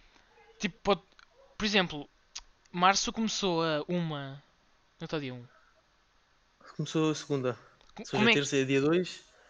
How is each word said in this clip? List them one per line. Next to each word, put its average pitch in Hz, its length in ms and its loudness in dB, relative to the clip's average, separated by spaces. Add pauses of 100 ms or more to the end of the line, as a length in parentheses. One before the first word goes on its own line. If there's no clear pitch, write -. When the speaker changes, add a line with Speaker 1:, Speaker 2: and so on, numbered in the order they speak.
(580)
Speaker 1:
tipo, 190 240 -4
pode, 196 200 0 (540)
por - 80 -4
exemplo, 175 440 0 (640)
março 190 400 4
começou 190 520 0
a 151 240 -2
uma, 147 540 -4 (580)
não 165 60 -8
está 160 140 -4
dia 127 140 -6
um. 123 120 -14 (1300)
Speaker 2:
Começou 156 340 0
a 156 40 -2
segunda. 131 400 -2 (400)
Speaker 1:
Co-, - 40 -14
Speaker 2:
Ou - 80 -12
seja, - 80 -16
Speaker 1:
como 123 160 4
é 131 60 6
que - 20 4
Speaker 2:
terça 143 180 0
é 135 80 4
dia 135 160 4
dois. 165 420 0 (280)